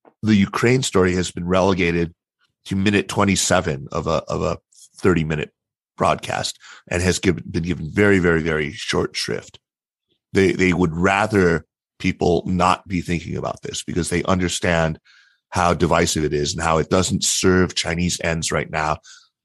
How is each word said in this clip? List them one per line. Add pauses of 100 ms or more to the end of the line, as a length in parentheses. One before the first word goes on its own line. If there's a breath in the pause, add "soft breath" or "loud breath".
(240)
the
Ukraine
story
has
been
relegated (520)
to
minute
twenty-seven
of
a,
of
a (380)
thirty-minute (440)
broadcast (320 loud breath)
and
has
given,
been
given
very,
very,
very
short
shrift. (760)
They,
they
would
rather (340)
people
not
be
thinking
about
this
because
they
understand (500 soft breath)
how
divisive
it
is
and
how
it
doesn't
serve
Chinese
ends
right
now (480 loud breath)